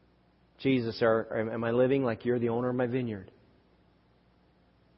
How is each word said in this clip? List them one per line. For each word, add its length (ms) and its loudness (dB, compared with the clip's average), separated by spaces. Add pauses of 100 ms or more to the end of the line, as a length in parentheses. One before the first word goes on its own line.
(580)
Jesus, 420 0
are, 380 2
am, 120 -2
am 140 -4
I 60 -2
living 340 4
like 200 -4
you're 140 0
the 100 0
owner 200 -2
of 60 -2
my 120 0
vineyard? 440 -6 (1700)